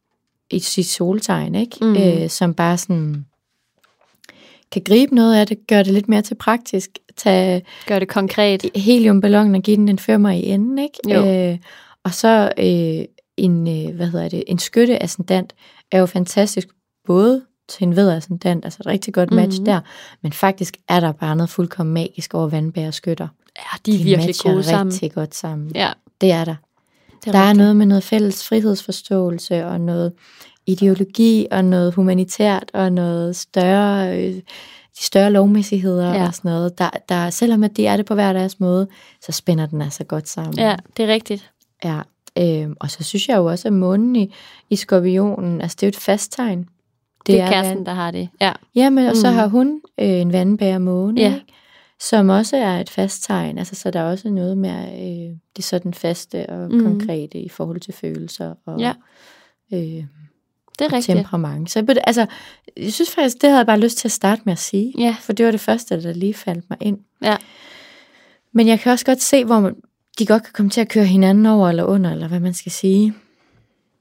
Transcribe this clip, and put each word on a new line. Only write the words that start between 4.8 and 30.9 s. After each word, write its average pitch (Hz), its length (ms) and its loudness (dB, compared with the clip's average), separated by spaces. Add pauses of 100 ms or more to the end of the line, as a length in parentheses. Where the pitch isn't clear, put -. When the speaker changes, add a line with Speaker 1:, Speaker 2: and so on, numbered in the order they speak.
Speaker 1:
gribe 254 340 4
noget 226 200 6
af 214 120 4
det, - 200 -8
gøre 208 160 4
det 196 100 0
lidt 202 160 2
mere 208 120 2
til 214 140 -6
praktisk, 220 540 -4 (280)
tage 185 440 2 (260)
Speaker 2:
Gør 202 120 0
det 190 80 -2
konkret. 196 580 0 (100)
Speaker 1:
heliumballonen 208 800 4
og 185 60 0
give 208 160 2
den 208 120 4
en 190 100 0
femmer 208 300 2
i 175 160 -2
enden, 208 320 -2
ikke? 285 200 -6 (160)
Speaker 2:
Jo. 202 120 4
Speaker 1:
Øh, 180 320 0 (460)
og 175 100 -4
så, 220 440 2
øh, 170 480 0 (320)
en, 170 300 0 (220)
øh, 165 60 -12
hvad 175 120 -4
hedder 170 220 -6
det, 170 180 -6
en 175 120 -2
skytteascendant 190 920 0 (380)
er 185 80 4
jo 185 60 4
fantastisk, 185 600 -2 (380)
både 220 360 4 (260)
til - 160 -8
en 175 120 2
vædderascendant, 175 680 0
altså - 140 -12
et - 60 -14
rigtig 196 280 -4
godt 180 180 0
match 190 280 2
Speaker 2:
Mhm. 196 60 -4
Speaker 1:
der, 202 140 2 (420)
men 151 120 -4
faktisk 190 440 -4 (100)
er 175 120 2
der 165 120 0
bare 156 240 -4
noget 170 140 0
fuldkommen 170 440 -4
magisk 165 400 -6
over 165 160 -2
vandbærer 156 380 -4
og 156 60 -8
skytter. 165 340 -6 (300)
Speaker 2:
Ja, - 280 -14
de 214 80 0
er 202 40 4
Speaker 1:
De 165 60 0
Speaker 2:
virkelig 175 260 2
Speaker 1:
matcher - 220 0
Speaker 2:
gode 190 120 2
sammen. 185 300 0
Speaker 1:
rigtig 170 200 -6
godt 156 220 -6
sammen. 156 400 -10
Speaker 2:
Ja. - 160 -2 (300)
Speaker 1:
Det 190 100 4
er 165 140 0
der. 160 100 -6 (640)
Speaker 2:
Det - 60 -14
er 208 40 -4
Speaker 1:
Der 196 80 6
er 190 40 6
Speaker 2:
rigtigt. 202 140 6
Speaker 1:
noget 208 180 6
med 208 100 6
noget 196 180 4
fælles 208 440 -2
frihedsforståelse, 190 1160 -2
og 175 160 -6
noget 170 320 -2 (540)
ideologi, 196 840 2